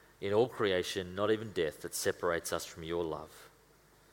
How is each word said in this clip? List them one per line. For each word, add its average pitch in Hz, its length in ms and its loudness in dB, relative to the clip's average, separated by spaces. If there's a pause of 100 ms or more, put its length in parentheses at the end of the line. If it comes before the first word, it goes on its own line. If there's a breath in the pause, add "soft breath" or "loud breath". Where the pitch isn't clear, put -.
(220 loud breath)
in 101 100 0
all 113 160 6
creation, 92 680 0
not 101 160 2
even 110 220 2
death, 82 300 0
that 87 120 -8
separates 87 600 0
us 85 100 0
from - 200 -12
your 85 200 0
love. 78 260 -4 (840 soft breath)